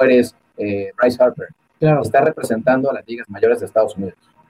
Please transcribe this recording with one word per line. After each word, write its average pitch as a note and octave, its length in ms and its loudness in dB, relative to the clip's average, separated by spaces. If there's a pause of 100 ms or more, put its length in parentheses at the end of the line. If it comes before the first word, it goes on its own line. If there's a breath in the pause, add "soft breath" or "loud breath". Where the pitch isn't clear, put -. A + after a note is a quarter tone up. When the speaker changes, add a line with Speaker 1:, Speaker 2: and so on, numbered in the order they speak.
Speaker 1:
eres, B2+ 340 2 (220)
eh, G2+ 400 -6
Bryce B2 260 2
Harper. - 240 0 (320)
Speaker 2:
Claro. D#3 220 2
Speaker 1:
Estás C3+ 220 2
representando C3 680 0
a - 20 -2
las A2 140 -12
ligas A#2 220 -12
mayores A2 320 0
de G2 40 -8
Estados G#2+ 300 -2
Unidos. F#2+ 240 -10 (300)